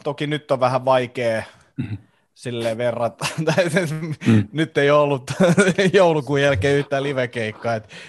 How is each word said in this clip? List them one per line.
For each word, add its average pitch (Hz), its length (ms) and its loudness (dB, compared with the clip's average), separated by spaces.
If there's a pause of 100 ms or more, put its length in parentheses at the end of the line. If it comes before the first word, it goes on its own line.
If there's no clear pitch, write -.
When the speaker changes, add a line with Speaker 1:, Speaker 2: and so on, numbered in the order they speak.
Speaker 1:
toki 147 220 -6
nyt 147 240 -6
on 131 100 0
vähän 127 240 0
vaikea 123 580 0 (340)
Speaker 2:
Mhm. 104 180 -8 (400)
Speaker 1:
silleen 117 440 -6
verrata, 117 480 -4 (100)
<laughs> 165 80 -2 (100)
tai 175 160 2
siis 165 220 -2
Speaker 2:
Mm. 156 220 -8 (380)
Speaker 1:
nyt 147 260 -2
ei 143 120 4
ollut 143 400 2 (320)
<laughs> 185 300 2
joulukuun 151 500 2
jälkeen 143 340 2
yhtään 139 260 -2
livekeikkaa, 120 720 -4
et 110 140 -8 (200)